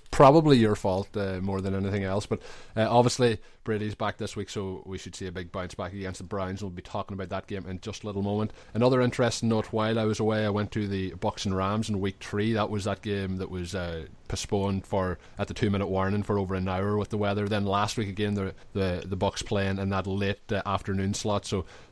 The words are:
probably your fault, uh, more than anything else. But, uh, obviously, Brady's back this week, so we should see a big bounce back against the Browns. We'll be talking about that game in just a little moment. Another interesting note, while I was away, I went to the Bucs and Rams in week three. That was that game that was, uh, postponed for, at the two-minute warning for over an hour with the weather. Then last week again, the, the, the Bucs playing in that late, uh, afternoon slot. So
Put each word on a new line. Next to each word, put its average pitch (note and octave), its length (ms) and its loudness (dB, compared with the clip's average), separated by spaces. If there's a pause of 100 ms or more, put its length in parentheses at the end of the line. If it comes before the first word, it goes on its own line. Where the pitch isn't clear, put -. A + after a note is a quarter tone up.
(120)
probably D3 480 10
your G#2+ 160 6
fault, G2 420 -2
uh, F#2+ 240 -2
more F#2+ 200 -2
than G2 120 -2
anything G2 300 -2
else. G2 240 -2
But, - 140 -4 (360)
uh, A2 100 4
obviously, A#2+ 520 4 (240)
Brady's G#2+ 320 -2
back G#2 220 -4
this G#2+ 180 -8
week, G2+ 160 -8
so F#2+ 340 -6
we F#2 140 -8
should - 160 -14
see G2 100 -8
a F2+ 60 -6
big F2 200 -10
bounce F2+ 220 -6
back F#2 200 -6
against F#2+ 260 -6
the F#2 60 -12
Browns. F#2+ 360 -4
We'll G2+ 80 -6
be F2+ 140 -12
talking G2+ 320 -8
about F#2+ 140 -8
that F#2+ 180 -6
game G2 180 -8
in F#2 160 -8
just - 220 -10
a - 20 -8
little G2 160 -4
moment. G#2 320 0 (220)
Another B2+ 260 6
interesting A#2+ 480 2
note, A2 240 2
while A2 240 2
I A2 80 2
was A2 140 0
away, G#2+ 260 2
I G#2+ 40 2
went G#2 240 0
to G#2 140 0
the F#2+ 260 -2
Bucs G2+ 320 -4
and F#2+ 120 0
Rams G#2 320 0
in G2+ 100 0
week G2 200 -2
three. G#2+ 340 0
That G#2+ 160 2
was G#2 140 -4
that G2 180 -2
game G2 360 -2
that F#2 120 -6
was, F2+ 240 -6
uh, E2+ 320 -4 (220)
postponed G2 580 -2
for, F#2 320 0 (200)
at G2+ 120 -2
the F#2 60 -8
two-minute G2+ 320 0
warning F#2+ 360 0
for G#2 140 0
over F#2+ 160 -2
an F#2+ 160 0
hour G2 260 0
with G2+ 140 -2
the A2 80 -4
weather. G#2 300 0
Then G2+ 180 0
last G2+ 320 0
week A2 120 -2
again, G#2 260 -2
the, F#2+ 180 -4 (200)
the, F#2 320 0
the F#2+ 120 -4
Bucs G2 260 0
playing G2 360 0
in G2 100 0
that F#2+ 160 0
late, G2 460 -2
uh, G2 160 -2
afternoon G2 480 -2
slot. G2+ 320 -2
So F#2+ 180 -2 (260)